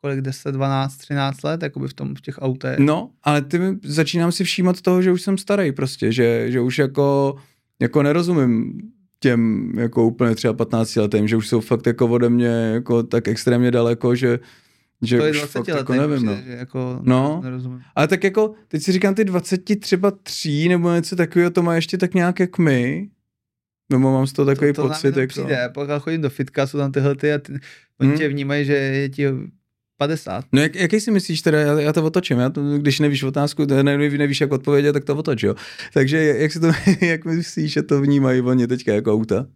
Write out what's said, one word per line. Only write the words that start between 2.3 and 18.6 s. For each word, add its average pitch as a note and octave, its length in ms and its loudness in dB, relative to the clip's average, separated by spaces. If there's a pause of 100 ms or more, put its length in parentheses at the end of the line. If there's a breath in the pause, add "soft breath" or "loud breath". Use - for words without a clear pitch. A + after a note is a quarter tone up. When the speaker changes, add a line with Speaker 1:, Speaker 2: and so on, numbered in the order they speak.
Speaker 1:
autech. C3 400 -4
Speaker 2:
No, D3+ 320 2 (120)
ale D3 200 2
ty D3 160 -4
mi, F#3+ 260 -2
začínám E3 480 0
si F#3 120 -2
všímat F3+ 360 0
toho, F#3 220 2
že F#3 100 4
už F3+ 100 0
jsem G3 160 -2
starý F#3+ 340 0
prostě, C3 400 -2
že, A#2 380 2
že B2+ 100 0
už B2 180 -2
jako, C#3 580 0 (440 loud breath)
jako B2 220 2
nerozumím D3 760 2 (400)
těm A2 580 2
jako A#2 280 2
úplně A#2 280 2
třeba A2 200 -2
patnáctiletým, A2 760 0
že A2+ 80 2
už A2 120 -2
jsou A#2 120 2
fakt A2 260 -2
jako A#2+ 200 2
ode A#2+ 220 2
mě A#2+ 200 2
jako A#2 540 0
tak A2+ 260 -2
extrémně A#2+ 420 2
daleko, A#2 440 2
že, B2 240 0 (640 soft breath)
že A#2+ 160 2
Speaker 1:
To A#2 60 2
je D#3 60 2
Speaker 2:
už D3+ 80 0
fakt D3 140 -4
Speaker 1:
dvacetiletý, F3 260 -4
Speaker 2:
jako C3 140 -4 (160)
nevím, D3 80 0
Speaker 1:
přijde, A2 200 0
Speaker 2:
no. A2+ 100 -10
Speaker 1:
že B2+ 60 -14
jako B2+ 500 -8
Speaker 2:
No. C3 420 2
Speaker 1:
nerozumím. B2+ 360 -10 (140 loud breath)
Speaker 2:
Ale D#3 140 2
tak F3+ 160 0
jako, G#3+ 300 0 (140 loud breath)